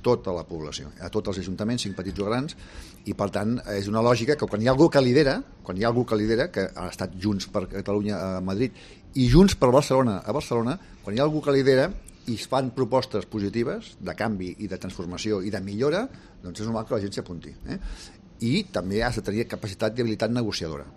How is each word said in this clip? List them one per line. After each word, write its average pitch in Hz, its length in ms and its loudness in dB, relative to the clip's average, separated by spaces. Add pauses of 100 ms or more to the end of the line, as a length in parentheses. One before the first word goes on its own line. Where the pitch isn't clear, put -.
tota 117 240 2
la 82 160 -4
població, 76 460 -10 (100)
a 90 80 -10
tots 104 240 -2
els 92 80 -6
ajuntaments, 104 400 -4
cinc 98 160 -6
petits 92 240 -6
o 101 80 0
grans, 131 240 -2 (520)
i 98 80 -4
per 101 200 -2
tant 107 220 0 (180)
és 101 160 -2
una 113 120 2
lògica 120 360 4
que 110 80 0
quan 104 160 -2
hi 120 60 4
ha - 20 6
algú 139 200 8
que 139 120 6
lidera, 135 380 4 (260)
quan 90 100 -6
hi 98 60 -2
ha 117 60 4
algú 120 180 4
que 113 80 0
lidera, 110 400 2
que 95 160 0
ha 90 160 -8
estat 90 320 -6
Junts 98 320 0
per 92 160 -2
Catalunya 101 500 -2
a 92 240 -4
Madrid 98 320 -2 (440)
i 127 160 4
Junts 190 240 8
per 127 160 4
Barcelona 131 500 4
a 104 140 -6
Barcelona, 120 400 -2 (260)
quan 101 140 -6
hi - 20 0
ha 139 60 2
algú 151 180 0
que 143 120 2
lidera 135 320 6 (400)
i 120 80 -2
es - 120 -8
fan 131 300 0
propostes 120 500 0
positives 113 720 -4
de 82 160 -8
canvi 95 380 -2 (100)
i 101 80 -6
de 92 80 -6
transformació 92 640 -4
i 101 80 -4
de 98 140 -6
millora, 139 400 -2 (380)
doncs 87 180 -12
és 107 60 -4
normal 113 200 -4
que 131 80 -4
la 107 80 0
gent 98 120 -6
s'hi - 80 -6
apunti, 82 320 -12 (120)
eh? 196 120 -8 (680)
I 185 240 0
també 98 320 -2
has 120 140 -2
de 101 100 -6
tenir 110 220 -2
capacitat 110 480 -4
i 123 80 0
habilitat 110 260 0
negociadora 92 540 -4 (120)